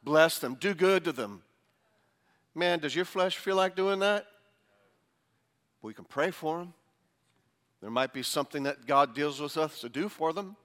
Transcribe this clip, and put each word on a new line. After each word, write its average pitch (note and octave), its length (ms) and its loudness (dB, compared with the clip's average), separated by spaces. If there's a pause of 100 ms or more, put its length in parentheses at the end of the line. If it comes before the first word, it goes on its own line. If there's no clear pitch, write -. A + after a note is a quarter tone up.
Bless D#3 380 6
them. C3 160 -6
Do F#3+ 180 -2
good F#3 300 4
to E3+ 80 -2
them." G#2 320 -8 (1120)
Man, F3 240 2
does D3 160 -4
your F3+ 100 0
flesh F#3 320 -2
feel F#3+ 180 -2
like F#3+ 200 2
doing F#3+ 240 0
that? G3+ 260 2 (1600)
We A2 100 -12
can - 120 -18
pray D#3+ 260 0
for D#3+ 260 -4
them. F3 160 -12 (1040)
There G#2 120 -12
might B2+ 200 0
be C3 120 -8
something C#3+ 400 -4
that C3+ 240 -6
God C#3 260 4
deals C#3+ 260 -4
with D3 160 -8
us D#3 260 -2
to A#2+ 60 -12
do C#3+ 220 -6
for D#3+ 240 -2
them. G3 320 -8